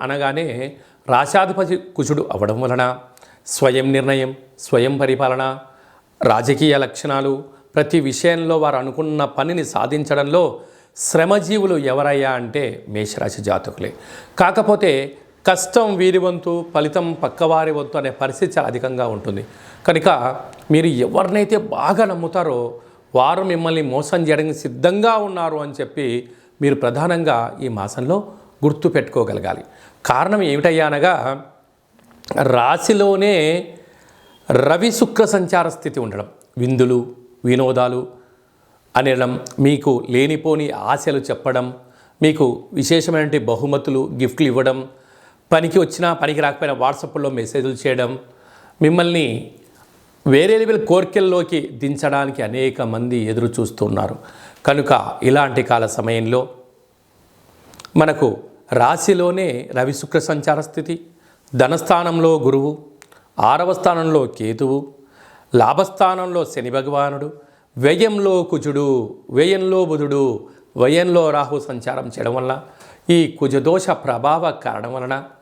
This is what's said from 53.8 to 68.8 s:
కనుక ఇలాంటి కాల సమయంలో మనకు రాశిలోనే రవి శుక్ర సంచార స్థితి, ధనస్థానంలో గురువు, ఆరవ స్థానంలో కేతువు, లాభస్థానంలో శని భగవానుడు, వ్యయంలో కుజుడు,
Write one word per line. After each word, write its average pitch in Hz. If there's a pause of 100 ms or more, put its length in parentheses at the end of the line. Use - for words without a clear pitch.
కనుక 143
ఇలాంటి 131
కాల 117
సమయంలో 113 (1500)
మనకు 151 (360)
రాశిలోనే 170
రవి 127
శుక్ర 151
సంచార 151
స్థితి, 160 (480)
ధనస్థానంలో 165
గురువు, 139 (560)
ఆరవ 170
స్థానంలో 165
కేతువు, 131 (640)
లాభస్థానంలో 180
శని 123
భగవానుడు, 143 (440)
వ్యయంలో 185
కుజుడు, 139 (140)